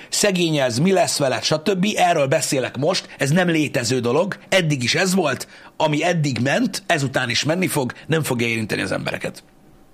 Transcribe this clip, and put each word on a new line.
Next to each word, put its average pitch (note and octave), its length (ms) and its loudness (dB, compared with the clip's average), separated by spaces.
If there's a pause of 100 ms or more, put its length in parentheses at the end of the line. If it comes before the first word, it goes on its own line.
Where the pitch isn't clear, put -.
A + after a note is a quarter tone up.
szegény F3 480 0
ez, B2+ 220 0
mi F#3 120 4
lesz E3+ 260 2
veled, B2+ 260 0
stb. F#3 420 0 (100)
Erről F3 320 2
beszélek C3 500 0
most, E3 300 -2 (100)
ez C#3 140 0
nem F3+ 160 4
létező C3+ 520 0
dolog, C#3 380 0 (120)
eddig D3+ 340 2
is A#2 120 0
ez F3+ 180 0
volt, D3+ 340 0 (300)
ami D3+ 260 0
eddig D3 360 0
ment, F3 460 0
ezután C#3 440 0
is A2+ 140 0
menni E3+ 240 0
fog, B2 260 -2 (140)
nem D#3 160 0
fogja A#2+ 240 -2
érinteni A2 340 -2
az F#2+ 100 -4
embereket. - 520 -6 (500)